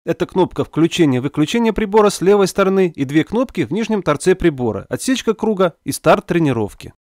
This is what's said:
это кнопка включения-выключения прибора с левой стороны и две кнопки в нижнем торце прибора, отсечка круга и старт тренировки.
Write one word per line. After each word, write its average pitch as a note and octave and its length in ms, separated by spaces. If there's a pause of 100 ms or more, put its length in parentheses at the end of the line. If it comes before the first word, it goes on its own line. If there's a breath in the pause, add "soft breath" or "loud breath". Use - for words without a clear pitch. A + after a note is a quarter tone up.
это E3 200
кнопка E3+ 380
включения-выключения D3+ 1080
прибора G#3+ 360
с - 120
левой G3 260
стороны F#3+ 480
и - 80
две C#3+ 220
кнопки A#3 400
в A2 80
нижнем G#3+ 280
торце F#3+ 320
прибора, B2 540
отсечка A#3+ 460
круга F#3+ 500
и - 80
старт F3+ 340
тренировки. B2+ 760